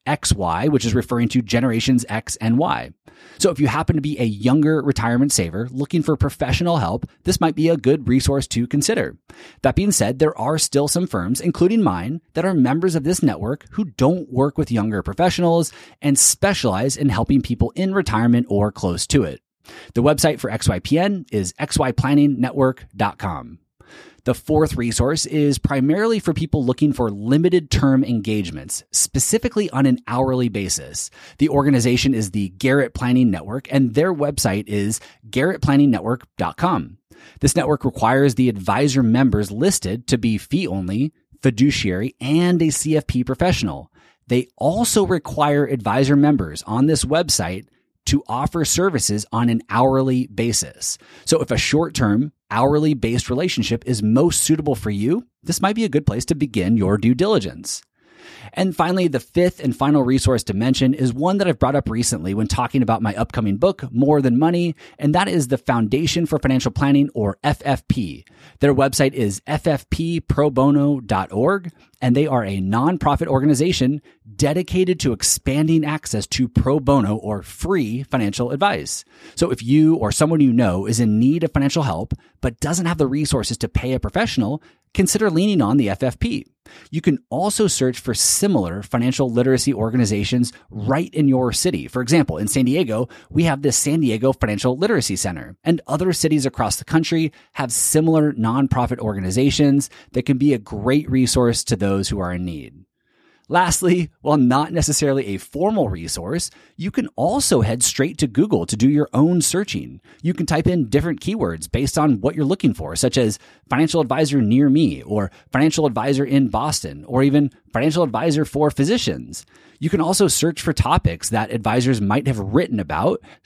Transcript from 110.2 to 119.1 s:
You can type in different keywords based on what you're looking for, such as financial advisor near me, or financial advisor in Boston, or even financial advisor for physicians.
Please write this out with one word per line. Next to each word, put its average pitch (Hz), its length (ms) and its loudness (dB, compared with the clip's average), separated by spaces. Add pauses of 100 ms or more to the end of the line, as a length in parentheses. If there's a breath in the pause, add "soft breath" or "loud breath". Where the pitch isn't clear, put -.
You 165 120 -2
can 165 120 -4
type 156 220 0
in 165 220 0
different 147 320 0
keywords 101 500 -4
based 127 260 -2
on 147 220 4
what 123 160 -2
you're 151 80 0
looking 143 300 2
for, 78 240 -8
such 127 200 0
as 110 220 0 (300 soft breath)
financial 156 320 2
advisor 139 400 0
near 127 280 4
me, 139 340 2
or 101 280 -4 (180 soft breath)
financial 151 360 2
advisor 131 400 0
in 135 240 2
Boston, 92 560 -6
or 127 180 0
even 143 260 4 (220 soft breath)
financial 151 320 0
advisor 143 400 0
for 147 260 0
physicians. 123 760 -4 (340 soft breath)